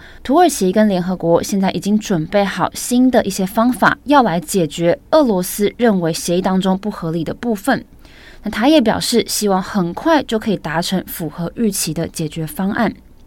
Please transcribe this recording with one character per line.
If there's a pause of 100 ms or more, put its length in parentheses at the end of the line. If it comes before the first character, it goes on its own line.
(220)
“土
耳
其
跟
联
合
国
现
在
已
经
准
备
好
新
的
一
些
方
法，
要
来
解
决 (120)
俄
罗
斯
认
为
协
议
当
中
不
合
理
的
部
分。” (580)
那
他
也
表
示，
希
望
很
快
就
可
以
达
成
符
合
预
期
的
解
决
方
案。 (320)